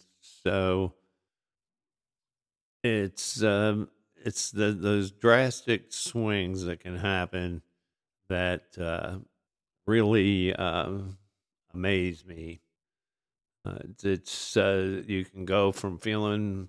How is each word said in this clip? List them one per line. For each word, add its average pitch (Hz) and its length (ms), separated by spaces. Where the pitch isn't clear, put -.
so 92 720
it's, 107 580
um, 104 460
it's - 280
the, 104 220
those 98 400
drastic 120 800
swings 98 720
that 85 160
can 90 180
happen 90 640
that, 90 360
uh, 85 380
really, 101 680
uh, 87 360
amaze 90 540
me. 82 340
Uh, - 200
it's, 98 200
it's, - 540
uh, 95 480
you 95 180
can 95 220
go 98 260
from 95 240
feeling 104 720